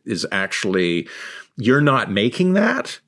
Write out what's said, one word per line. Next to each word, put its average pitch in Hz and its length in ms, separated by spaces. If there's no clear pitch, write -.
is 92 260
actually, 92 800
you're 127 240
not 131 280
making 123 440
that, 226 540